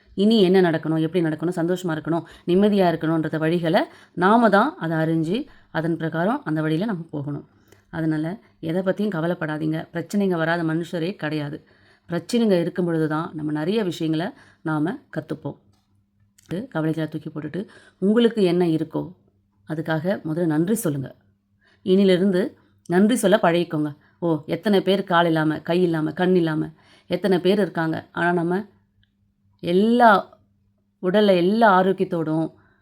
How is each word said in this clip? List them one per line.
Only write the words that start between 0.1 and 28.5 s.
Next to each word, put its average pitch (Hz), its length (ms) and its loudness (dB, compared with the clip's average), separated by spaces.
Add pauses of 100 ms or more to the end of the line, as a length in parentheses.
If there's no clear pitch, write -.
இனி 214 280 4
என்ன 185 180 6
நடக்கணும், 160 400 0
எப்படி 160 240 0
நடக்கணும், 160 320 -4
சந்தோஷமா 175 320 -2
இருக்கணும், 160 340 -4 (240)
நிம்மதியா 196 420 4
இருக்கணும்ன்றத 160 500 -2
வழிகளை 165 420 0 (340)
நாம 214 340 4
தான் 214 300 2
அதை 165 180 -4
அறிஞ்சு, 165 500 -2 (240)
அதன் 165 260 -2
பிரகாரம் 165 480 -2
அந்த 156 160 -2
வழியில 160 260 -2
நம்ம 175 240 -6
போகணும். 147 380 -10 (420)
அதனால, 160 480 -4 (220)
எதை 165 220 -4
பத்தியும் 190 280 -2
கவலைப்படாதீங்க. 160 840 -6
பிரச்சனைங்க 185 440 -2
வராத 165 260 -2
மனுஷரே 165 540 -4
கிடையாது. 151 500 -8 (420)
பிரச்சனைங்க 180 520 0
இருக்கும் 175 240 -4
பொழுது 160 240 0
தான் 156 260 -4
நம்ம 151 180 -6
நிறைய 180 320 -2
விஷயங்களை 165 460 -4 (320)
நாம 160 360 -2 (180)
கத்துப்போம். 151 420 -10 (1080)
கவலைகளை 156 400 -4
தூக்கி 156 220 -12
போட்டுட்டு, 156 360 -10 (320)
உங்களுக்கு 220 440 2
என்ன 175 240 4
இருக்கோ, 160 460 -2 (560)
அதுக்காக 160 600 -4
முதல்ல 165 180 -2
நன்றி 165 280 0
சொல்லுங்க. 143 400 -4 (680)
இனியிலிருந்து 190 720 2 (320)
நன்றி 202 280 4
சொல்ல 208 280 4
பழகிக்கோங்க. 165 540 0 (220)
ஓ, 165 280 -2
எத்தனை 185 340 0
பேர் 190 240 0
கால் 170 220 2
இல்லாம, 156 340 0
கை 175 220 0
இல்லாம, 160 300 0
கண் 185 240 2
இல்லாம, 160 320 0 (380)
எத்தனை 180 320 0
பேர் 185 220 2
இருக்காங்க. 160 520 -4
ஆனா 175 200 0
நம்ம 175 320 -2 (960)